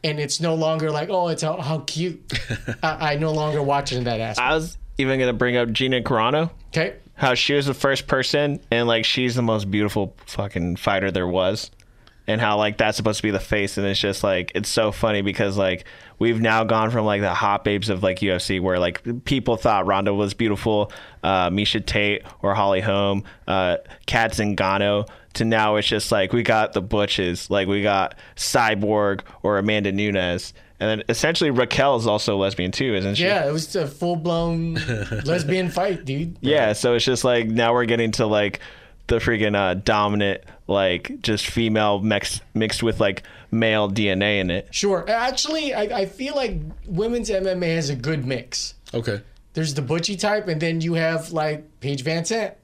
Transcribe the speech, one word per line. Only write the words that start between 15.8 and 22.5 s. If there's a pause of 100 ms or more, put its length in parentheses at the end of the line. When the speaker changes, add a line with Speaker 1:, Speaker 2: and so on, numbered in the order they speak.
Speaker 3:
we've
now
gone
from,
like,
the
hot
babes
of,
like,
U
F
C
where,
like,
people
thought
Ronda
was
beautiful, (300)
uh,
Miesha
Tate (180)
or